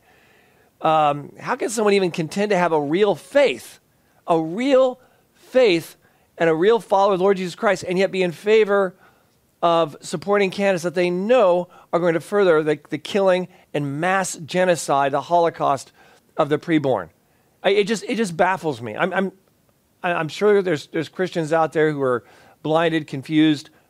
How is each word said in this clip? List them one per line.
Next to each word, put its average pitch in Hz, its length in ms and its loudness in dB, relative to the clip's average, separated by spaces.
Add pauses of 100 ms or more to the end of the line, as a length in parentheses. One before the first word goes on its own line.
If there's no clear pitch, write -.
(800)
Um, 151 580 0
how 170 180 -6
can 285 120 -6
someone 208 240 0
even 190 160 2
contend 196 420 -4
to 190 60 2
have 175 140 0
a 160 100 2
real 180 340 2
faith, - 640 -2 (460)
a 165 140 2
real 254 600 0 (340)
faith 202 640 0 (400)
and 165 120 2
a 160 60 4
real 202 240 2
follower 196 340 2
of 175 60 -2
the 185 40 0
Lord 202 120 4
Jesus 185 200 -6
Christ, 202 300 -2
and 180 140 -2
yet 185 120 0
be 185 120 -2
in 180 80 -2
favor 202 640 2 (640)
of 165 380 0
supporting 196 520 -2
candidates 196 320 0
that 170 120 -4
they 180 140 0
know 185 580 2 (240)
are 175 80 0
going 170 140 0
to 165 80 -2
further 180 420 2
the, 151 160 -2 (100)
the 151 80 -6
killing 185 520 0 (240)
and 143 260 -4
mass 185 380 -2
genocide, 160 720 0
the 139 120 -2
Holocaust 156 680 0 (460)
of 156 100 0
the 147 100 0
preborn? 131 520 -2 (520)
I, 190 100 0
it 202 160 0
just, 220 180 -6
it 208 100 -4
just 190 220 -4
baffles 170 440 -2
me. 110 140 -10
I'm, 175 180 -2
I'm, 190 180 -2 (720)
I, 175 120 -4
I'm 165 160 -4
sure 202 320 2
there's, 175 260 -4
there's 156 220 -6
Christians 170 420 -4
out 160 220 0
there 156 180 2
who 143 100 -6
are 123 220 0 (400)
blinded, 160 420 0
confused, 151 640 0 (200)